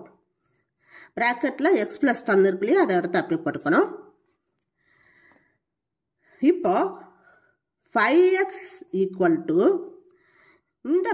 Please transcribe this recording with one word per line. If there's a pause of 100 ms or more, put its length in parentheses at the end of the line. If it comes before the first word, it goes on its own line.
(1160)
பிராக்கெட்ல (180)
x (120)
plus
ten
இருக்கு
இல்லையா,
அதை
எடுத்து
அப்படியே
போட்டுக்கணும். (2500)
இப்போ (1200)
ஃபைவ் (200)
எக்ஸ் (340)
equal (140)
to, (1300)
இந்த